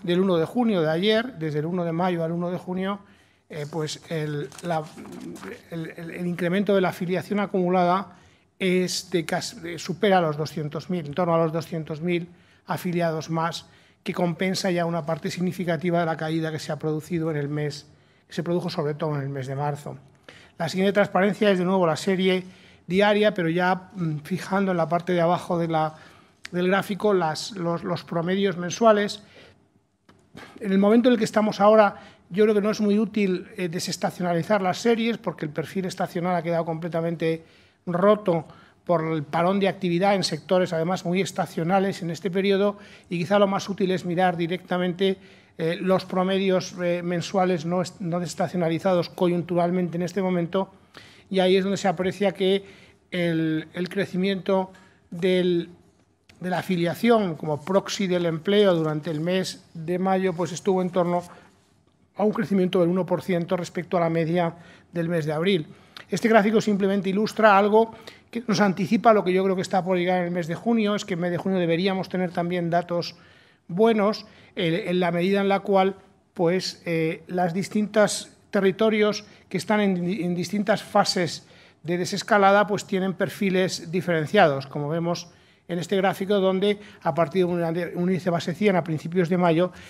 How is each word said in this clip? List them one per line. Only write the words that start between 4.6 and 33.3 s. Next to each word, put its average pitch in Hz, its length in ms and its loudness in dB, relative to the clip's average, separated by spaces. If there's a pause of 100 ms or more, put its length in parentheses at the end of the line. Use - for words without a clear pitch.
la, 160 220 -2 (880)
el, 165 240 -10
el, 170 160 -12
el 180 160 -6
incremento 180 440 0
de 196 100 4
la 175 80 0
afiliación 185 500 -4
acumulada 185 760 0 (440)
es 185 500 -2
de 170 140 0
cas-, - 400 -6
eh, 170 160 -10
supera 190 400 2
los 156 160 0
doscientos 151 540 -6
mil, 175 140 -4
en 143 100 -10
torno 170 200 0
a 165 40 4
los 165 140 2
doscientos 160 480 -6
mil 175 280 -2 (380)
afiliados 165 640 -2
más, 165 360 -4 (380)
que 185 100 -6
compensa 185 560 -2
ya 170 160 0
una 170 180 -2
parte 160 260 -4
significativa 175 720 -2
de 170 60 0
la 160 100 -2
caída 160 340 -4
que 156 80 -6
se - 140 -8
ha 147 60 -6
producido 156 520 -4
en 151 60 -2
el 143 120 -4
mes, 147 380 -6 (420)
que - 40 -20
se 170 100 -4
produjo 175 280 -2
sobre 151 240 -4
todo 151 220 -4
en 139 60 -4
el 135 60 -6
mes 135 180 -8
de 135 100 -8
marzo. 143 420 -6 (580)
La 156 140 -4
siguiente 190 240 2
transparencia 202 560 2
es 185 80 4
de 180 80 0
nuevo 190 200 2
la 156 100 2
serie 185 480 0 (420)
diaria, 208 480 4
pero 170 160 0
ya, 180 440 0
mm, 160 260 -4
fijando 190 500 -2
en 180 80 0
la 160 100 2
parte 170 240 0
de 175 80 2
abajo 170 380 2
de 165 100 -2
la, 156 280 0 (540)
del 180 180 -2
gráfico 196 440 0
las, 165 400 0
los, 170 320 -4
los 180 200 -4
promedios 185 520 0
mensuales. 202 640 2 (1400)
En 196 120 -4
el 196 60 4
momento 220 320 6
en 247 40 6
el 220 40 4
que 214 80 0
estamos 208 340 0
ahora, 208 360 6 (340)
yo 196 140 4
creo 214 100 4
que 202 80 2
no 214 80 2
es 208 100 -2
muy 208 180 4
útil, 196 500 0 (100)